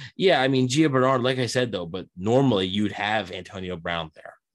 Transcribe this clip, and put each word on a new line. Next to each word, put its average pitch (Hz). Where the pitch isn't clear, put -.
yeah, 170
I 131
mean, 131
Gio 143
Bernard, 131
like 127
I 127
said, 123
though, 90
but 85
normally 110
you'd 101
have 104
Antonio 92
Brown 82
there, -